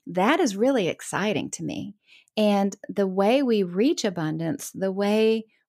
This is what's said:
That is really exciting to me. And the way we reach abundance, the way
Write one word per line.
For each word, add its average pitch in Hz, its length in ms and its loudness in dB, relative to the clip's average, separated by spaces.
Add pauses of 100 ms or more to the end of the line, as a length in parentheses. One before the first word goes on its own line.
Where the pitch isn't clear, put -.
That 202 340 2
is 220 160 0
really 226 320 2
exciting - 640 -4
to - 100 -8
me. 202 320 -8 (420)
And 202 380 2 (140)
the 196 180 -2
way 196 360 2
we 226 200 2
reach 196 420 0
abundance, 165 640 -4
the 190 200 -4
way 220 540 2 (240)